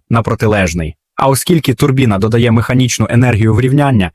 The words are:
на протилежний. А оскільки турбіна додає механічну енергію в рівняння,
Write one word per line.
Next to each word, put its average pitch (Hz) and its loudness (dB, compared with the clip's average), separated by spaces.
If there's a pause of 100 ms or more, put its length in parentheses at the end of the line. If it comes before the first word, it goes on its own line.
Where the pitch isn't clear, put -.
(100)
на 117 2
протилежний. 95 -2 (220)
А 135 0
оскільки 135 0
турбіна 131 0
додає 113 0
механічну 117 0
енергію 113 2
в 110 2
рівняння, 131 0